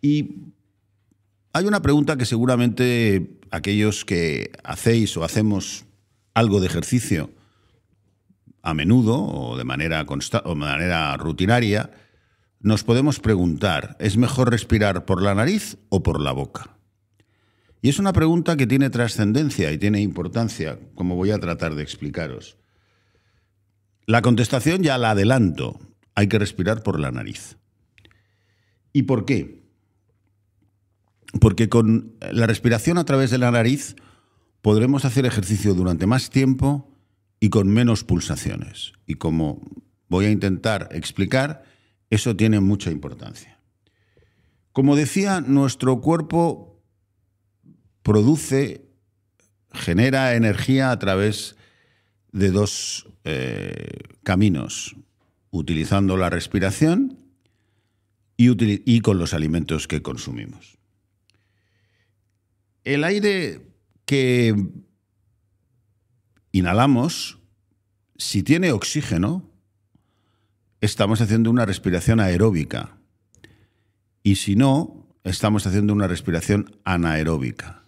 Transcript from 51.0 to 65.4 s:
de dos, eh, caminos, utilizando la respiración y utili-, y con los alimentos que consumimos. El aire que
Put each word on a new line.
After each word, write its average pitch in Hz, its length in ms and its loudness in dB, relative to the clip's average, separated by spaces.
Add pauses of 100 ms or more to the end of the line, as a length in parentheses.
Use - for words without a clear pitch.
de 98 180 2
dos, - 580 -2 (160)
eh, 50 640 -8 (340)
caminos, 92 760 0 (540)
utilizando 85 680 -2
la 90 140 0
respiración 156 880 0 (1160)
y 120 120 6
utili-, 104 360 2
y 117 160 4
con 104 180 2
los 85 160 -2
alimentos 78 520 -4
que 78 160 -6
consumimos. - 760 -14 (2000)
El 143 200 0
aire 190 720 -2 (320)
que 123 500 2 (2000)